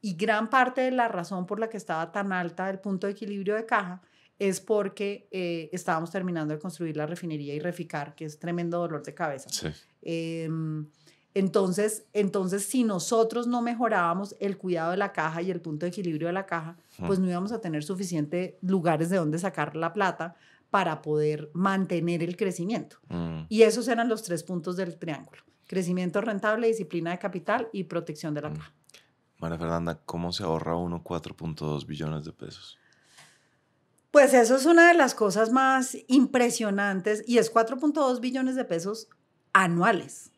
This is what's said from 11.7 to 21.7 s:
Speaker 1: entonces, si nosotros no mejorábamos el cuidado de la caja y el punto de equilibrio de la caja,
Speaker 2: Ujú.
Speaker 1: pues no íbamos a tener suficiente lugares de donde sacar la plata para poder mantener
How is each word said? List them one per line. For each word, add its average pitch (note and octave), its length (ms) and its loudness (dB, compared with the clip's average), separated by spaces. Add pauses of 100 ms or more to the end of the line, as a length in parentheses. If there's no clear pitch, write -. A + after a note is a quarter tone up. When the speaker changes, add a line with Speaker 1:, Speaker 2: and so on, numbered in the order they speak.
Speaker 1:
entonces, G3 540 0
si B3+ 160 0
nosotros A3+ 640 2
no A#3+ 160 0
mejorábamos G3+ 800 0
el G3 180 -2
cuidado E3+ 320 -2
de F#3 60 -2
la G3 160 -2
caja D#3+ 280 -2
y F3+ 120 -2
el F3 80 -4
punto D#3+ 260 -6
de F3+ 40 -2
equilibrio E3+ 360 -4
de E3+ 60 -2
la F#3+ 140 -4
caja, E3+ 300 -6 (220)
Speaker 2:
Ujú. F3 80 -6
Speaker 1:
pues F#3+ 140 2
no F#3 80 2
íbamos F3+ 240 -2
a A3+ 80 -4
tener D#3 240 -4
suficiente F3 760 -4
lugares E3+ 480 2
de F#3+ 100 2
donde D#3 200 0
sacar D#3+ 380 -4
la E3 160 -2
plata F3 420 -2 (360)
para E3+ 320 2
poder D3+ 520 0
mantener F3 680 2